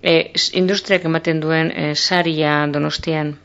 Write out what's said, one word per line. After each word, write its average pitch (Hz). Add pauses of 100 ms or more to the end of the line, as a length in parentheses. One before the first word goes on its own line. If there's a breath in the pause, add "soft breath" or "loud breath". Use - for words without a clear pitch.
eh, 165
s-, -
industriak 185
ematen 160
duen, 160
eh, 151
saria 156
Donostian. 151 (100)